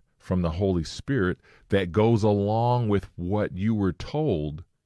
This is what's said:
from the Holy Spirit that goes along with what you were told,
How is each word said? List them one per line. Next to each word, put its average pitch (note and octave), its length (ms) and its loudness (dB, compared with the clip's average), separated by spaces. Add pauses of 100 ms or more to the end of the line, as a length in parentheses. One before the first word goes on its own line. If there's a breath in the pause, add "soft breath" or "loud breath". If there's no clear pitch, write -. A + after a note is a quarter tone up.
(180)
from F#2 240 -2
the E2+ 100 -2
Holy F2+ 320 0
Spirit F#2 560 -4 (300 soft breath)
that F#2+ 240 0
goes G#2+ 300 4
along A2 680 2
with G2 260 0
what F#2 380 -2
you G#2 200 -2
were G2 200 0
told, D#2 720 -4 (200)